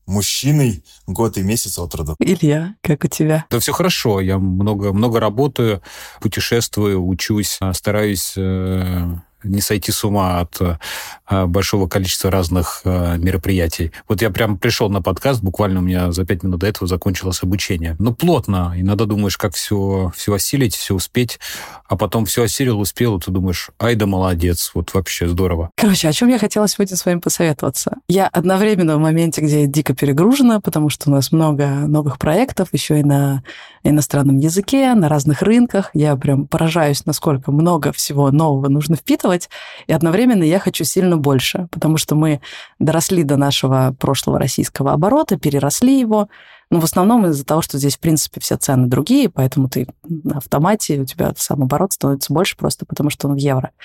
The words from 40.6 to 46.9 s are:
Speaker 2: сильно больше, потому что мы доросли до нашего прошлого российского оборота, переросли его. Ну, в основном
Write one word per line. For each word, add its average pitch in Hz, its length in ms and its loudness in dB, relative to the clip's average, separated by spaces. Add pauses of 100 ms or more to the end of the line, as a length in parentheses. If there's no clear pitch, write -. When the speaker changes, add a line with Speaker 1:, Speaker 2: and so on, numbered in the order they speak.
Speaker 2:
сильно 180 340 2
больше, 143 540 0
потому 156 260 0
что - 180 -2
мы 156 260 2 (380)
доросли 165 440 2
до 143 140 0
нашего 131 600 2
прошлого 139 400 0
российского - 520 -2
оборота, 226 460 2
переросли 143 600 2
его. 214 300 0 (420)
Ну, 170 80 4
в 160 40 2
основном 196 440 4